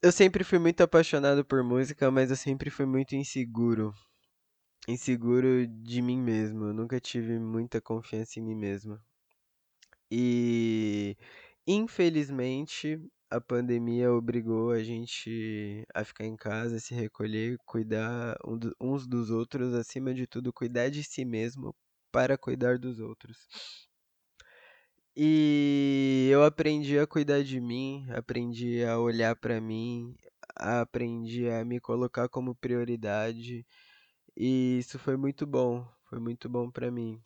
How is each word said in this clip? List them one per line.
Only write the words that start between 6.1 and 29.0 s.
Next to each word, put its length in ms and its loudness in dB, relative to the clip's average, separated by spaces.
mesmo, 460 0
eu 80 -4
nunca 260 -4
tive 380 -4
muita 420 -4
confiança 600 -8
em 20 -8
mim 140 -6
mesmo. 440 -6
E, 1040 2
infelizmente, 1300 -2
a 100 -2
pandemia 720 0
obrigou 580 0
a 120 0
gente 1040 -8
a 100 -4
ficar 220 -12
em 100 -8
casa, 440 -4
se 140 -12
recolher, 720 -4
cuidar 680 -4
um 120 -6
do-, 220 -6
uns 260 -2
dos 240 -2
outros, 440 -2
acima 400 -4
de 120 -4
tudo, 260 -6
cuidar 380 -2
de 140 -6
si 200 -8
mesmo 500 -4
para 280 2
cuidar 400 0
dos 220 -8
outros. 460 -14
E 1160 4
eu 120 10
aprendi 540 2
a 80 4
cuidar 360 2
de 180 -4
mim, 500 -6
aprendi 720 -4
a 140 0
olhar 380 2